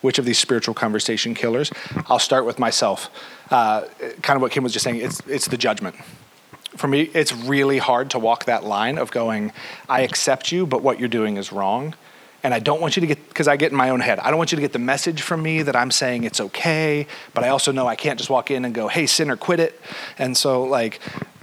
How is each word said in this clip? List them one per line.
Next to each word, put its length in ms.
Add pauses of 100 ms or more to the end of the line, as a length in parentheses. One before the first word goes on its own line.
Which 160
of 80
these 140
spiritual 340
conversation 600
killers? 360 (360)
I'll 120
start 260
with 120
myself. 540 (400)
Uh, 320 (400)
kind 120
of 60
what 100
Kim 120
was 100
just 100
saying, 140
it's, 300
it's 200
the 100
judgment. 380 (800)
For 120
me, 140 (120)
it's 200
really 440
hard 340
to 80
walk 260
that 180
line 340
of 140
going, 400 (360)
"I 140
accept 500
you, 140
but 160
what 180
you're 100
doing 280
is 140
wrong." 420 (500)
And 80
I 80
don't 220
want 140
you 60
to 60
get, 280
'cause 120
I 100
get 140
in 60
my 140
own 80
head, 200
I 100
don't 100
want 120
you 40
to 60
get 120
the 60
message 420
from 220
me 180
that 140
I'm 160
saying 320
it's 160
okay, 680 (300)
but 80
I 60
also 220
know 160
I 80
can't 220
just 140
walk 180
in 160
and 80
go, 140
"Hey, 180
sinner, 300
quit 240
it." 200 (380)
And 180
so, 280
like, 360 (440)